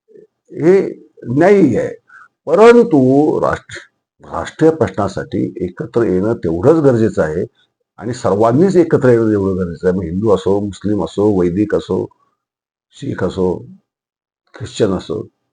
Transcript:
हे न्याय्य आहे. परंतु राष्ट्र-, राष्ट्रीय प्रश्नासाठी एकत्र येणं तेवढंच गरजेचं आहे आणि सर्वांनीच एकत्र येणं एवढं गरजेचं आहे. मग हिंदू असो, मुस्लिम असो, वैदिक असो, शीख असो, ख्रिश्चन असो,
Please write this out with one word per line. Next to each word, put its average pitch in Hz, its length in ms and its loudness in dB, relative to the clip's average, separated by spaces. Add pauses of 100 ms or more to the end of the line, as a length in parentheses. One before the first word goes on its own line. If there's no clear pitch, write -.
(520)
हे 180 280 2 (480)
न्याय्य 151 520 2
आहे. - 140 -6 (520)
परंतु 156 920 4
राष्ट्र-, - 480 -6 (360)
राष्ट्रीय 85 460 -2
प्रश्नासाठी - 880 -4
एकत्र - 420 -4
येणं 98 320 -2
तेवढंच 113 480 0
गरजेचं 110 400 2
आहे 78 220 -4 (540)
आणि 113 160 -8
सर्वांनीच 117 640 2
एकत्र 160 320 2
येणं 113 220 4
एवढं 95 260 0
गरजेचं 90 320 -4
आहे. 92 80 0
मग 101 80 -6
हिंदू 95 260 -2
असो, 95 300 0
मुस्लिम 101 440 -6
असो, 98 360 0
वैदिक 90 340 -2
असो, 104 320 -4 (840)
शीख 113 340 -8
असो, 92 420 -4 (880)
ख्रिश्चन 113 380 -4
असो, - 340 -8 (260)